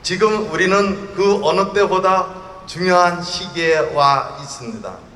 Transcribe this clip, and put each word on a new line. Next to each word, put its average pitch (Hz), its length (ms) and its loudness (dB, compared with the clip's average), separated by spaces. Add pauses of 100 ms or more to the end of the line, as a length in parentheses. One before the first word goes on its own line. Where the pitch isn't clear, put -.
지금 214 480 0
우리는 190 640 0
그 202 280 2
어느 190 300 2
때보다 190 920 0
중요한 175 540 2
시기에 160 720 -2
와 139 480 2
있습니다. 107 760 -14